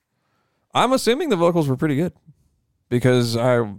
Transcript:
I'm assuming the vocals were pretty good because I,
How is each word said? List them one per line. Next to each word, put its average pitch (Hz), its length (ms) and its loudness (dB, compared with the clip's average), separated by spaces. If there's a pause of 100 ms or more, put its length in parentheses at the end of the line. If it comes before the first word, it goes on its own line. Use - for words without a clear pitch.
(760)
I'm 214 180 0
assuming 269 360 0
the 214 80 0
vocals 170 320 0
were 127 80 -2
pretty 151 200 -2
good 175 180 -4 (760)
because 123 480 2
I, 117 420 0